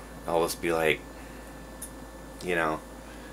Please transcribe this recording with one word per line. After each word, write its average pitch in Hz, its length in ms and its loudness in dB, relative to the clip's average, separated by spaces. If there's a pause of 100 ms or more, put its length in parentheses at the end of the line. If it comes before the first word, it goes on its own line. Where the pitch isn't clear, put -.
(280)
I'll 82 160 6
just - 180 2
be 85 100 4
like, 82 280 6 (1400)
you 90 100 2
know, 80 260 4 (540)